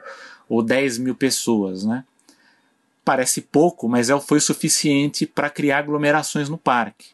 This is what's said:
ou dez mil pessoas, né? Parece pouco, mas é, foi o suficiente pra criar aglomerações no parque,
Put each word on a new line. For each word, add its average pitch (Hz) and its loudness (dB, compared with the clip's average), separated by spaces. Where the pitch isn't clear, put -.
ou 117 2
dez 123 0
mil 127 -4
pessoas, 104 0
né? 120 -2
Parece 127 0
pouco, 160 2
mas 120 2
é, 143 4
foi 147 2
o - 0
suficiente 147 0
pra 147 -4
criar 143 0
aglomerações 147 0
no 160 -8
parque, 120 -2